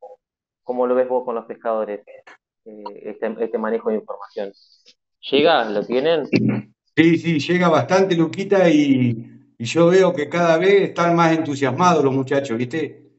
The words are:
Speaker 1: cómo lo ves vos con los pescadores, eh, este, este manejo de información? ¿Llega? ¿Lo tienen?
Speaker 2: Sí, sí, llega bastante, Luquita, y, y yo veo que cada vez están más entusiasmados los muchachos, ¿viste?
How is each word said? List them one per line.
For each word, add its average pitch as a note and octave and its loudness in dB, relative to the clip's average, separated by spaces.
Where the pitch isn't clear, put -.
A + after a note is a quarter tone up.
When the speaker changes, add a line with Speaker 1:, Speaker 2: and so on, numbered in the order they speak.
Speaker 1:
cómo B2 -4
lo B2 0
ves B2+ 0
vos B2+ -4
con A#2 -8
los A2+ -8
pescadores, A2 -6
eh, - -20
este, A2 -8
este A2+ -6
manejo A2+ -4
de G#2+ -2
información? G2+ -12
¿Llega? C#3 2
¿Lo G#2 -4
tienen? C#3+ -2
Speaker 2:
Sí, E3 4
sí, E3 -2
llega F3 0
bastante, F3 2
Luquita, F#3 2
y, B2+ 0
y A#2 -8
yo E3 2
veo F#3 4
que D3 -6
cada E3+ 2
vez F#3 4
están E3+ 0
más E3 4
entusiasmados C#3+ 0
los C3+ 2
muchachos, C3+ -2
¿viste? C3 -8